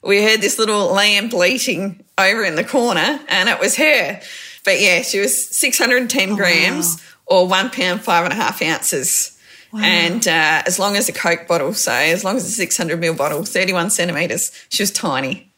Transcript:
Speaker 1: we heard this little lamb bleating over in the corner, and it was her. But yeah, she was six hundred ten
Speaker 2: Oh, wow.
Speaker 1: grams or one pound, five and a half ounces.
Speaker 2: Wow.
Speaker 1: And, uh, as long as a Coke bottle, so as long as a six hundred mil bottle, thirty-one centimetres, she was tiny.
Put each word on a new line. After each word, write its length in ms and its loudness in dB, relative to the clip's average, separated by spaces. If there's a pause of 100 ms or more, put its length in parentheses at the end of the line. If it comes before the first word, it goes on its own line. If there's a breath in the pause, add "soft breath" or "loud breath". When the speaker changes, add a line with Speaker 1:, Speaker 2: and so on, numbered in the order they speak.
Speaker 1:
we 220 2
heard 160 4
this 180 -2
little 340 2
lamb 360 2
bleating 760 -2 (140)
over 240 2
in 140 -2
the 80 0
corner, 640 0
and 200 2
it 120 0
was 160 0
her. 440 2 (460 loud breath)
But 160 2
yeah, 180 4
she 200 -2
was 280 0
six 300 -2
hundred 320 2
ten 180 0
Speaker 2:
Oh, 40 -2
wow. 40 -2
Speaker 1:
grams 680 0 (220 loud breath)
or 240 4
one 220 2
pound, 320 -2
five 220 2
and 100 -2
a 20 -6
half 240 -4
ounces. 720 -2 (400 loud breath)
Speaker 2:
Wow. 100 -6
Speaker 1:
And, 460 2
uh, 380 2
as 120 -2
long 180 0
as 120 -2
a 40 -6
Coke 360 -2
bottle, 260 0
so 180 -2
as 300 2
long 140 -2
as 80 -2
a 60 -8
six 260 -2
hundred 240 -2
mil 140 0
bottle, 300 -2
thirty-one 460 -2
centimetres, 600 -2 (160 loud breath)
she 140 -2
was 80 -2
tiny. 680 -4